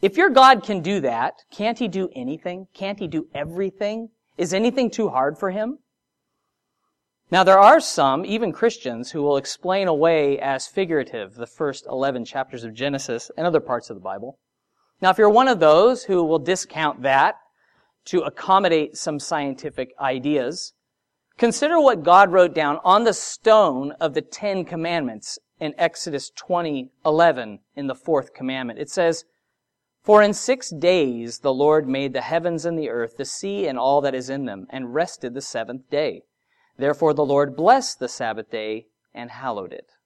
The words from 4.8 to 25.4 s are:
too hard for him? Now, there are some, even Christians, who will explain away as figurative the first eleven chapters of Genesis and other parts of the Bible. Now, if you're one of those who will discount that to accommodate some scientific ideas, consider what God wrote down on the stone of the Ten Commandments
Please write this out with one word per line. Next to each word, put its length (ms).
too 180
hard 300
for 140
him? 260
Now, 140
there 140
are 220
some, 460
even 260
Christians, 600
who 100
will 160
explain 500
away 500
as 280
figurative 680
the 120
first 400
eleven 400
chapters 380
of 100
Genesis 640
and 80
other 140
parts 280
of 80
the 60
Bible. 360
Now, 100
if 80
you're 120
one 180
of 120
those 440
who 200
will 140
discount 640
that 340
to 160
accommodate 720
some 220
scientific 840
ideas, 720
consider 420
what 220
God 300
wrote 220
down 300
on 200
the 100
stone 800
of 220
the 60
Ten 440
Commandments 760